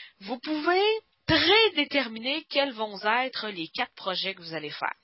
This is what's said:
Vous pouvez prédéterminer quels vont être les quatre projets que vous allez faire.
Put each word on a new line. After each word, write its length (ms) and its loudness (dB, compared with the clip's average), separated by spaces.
Vous 180 -8
pouvez 460 2
prédéterminer 1200 2
quels 220 2
vont 300 -6
être 460 0
les 200 -6
quatre 260 -6
projets 400 -4
que 60 -20
vous 140 -12
allez 160 -6
faire. 340 -6